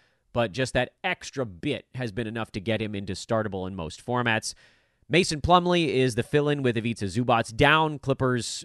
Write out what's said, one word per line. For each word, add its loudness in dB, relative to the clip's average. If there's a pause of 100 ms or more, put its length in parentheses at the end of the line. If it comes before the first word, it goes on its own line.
(320)
but 0
just -2
that 0 (100)
extra -4
bit -6
has -6
been -6
enough -6
to -6
get -2
him -4
into -6
startable -2
in -8
most -10
formats. 0 (560)
Mason 2
Plumlee 4
is 2
the 0
fill-in 0
with 2
Ivica -2
Zubac 0
down. 4
Clippers -2